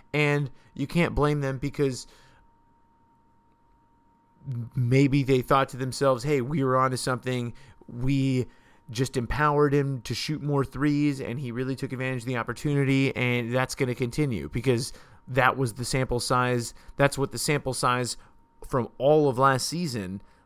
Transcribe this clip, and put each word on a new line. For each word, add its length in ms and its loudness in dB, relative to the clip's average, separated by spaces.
and 380 0
you 140 -6
can't 260 0
blame 280 2
them 160 -4
because 500 -4
maybe 480 4
they 200 4
thought 280 2
to 60 -12
themselves, 480 0
"Hey, 160 0
we 240 -2
were 120 2
onto 200 2
something. 560 -4
We 600 0
just 260 -4
empowered 560 2
him 300 0
to 120 -6
shoot 280 -6
more 220 0
threes, 560 0
and 180 -8
he 140 -8
really 240 -4
took 160 -8
advantage 300 -4
of 40 -12
the 100 -4
opportunity, 800 2
and 400 -2
that's 220 0
gonna 180 -2
continue," 540 -2
because 440 0
that 280 4
was 180 -2
the 100 -8
sample 340 0
size. 560 0
That's 200 4
what 140 -2
the 80 -8
sample 360 -2
size 420 -2
from 220 -2
all 300 6
of 100 0
last 300 4
season 520 -6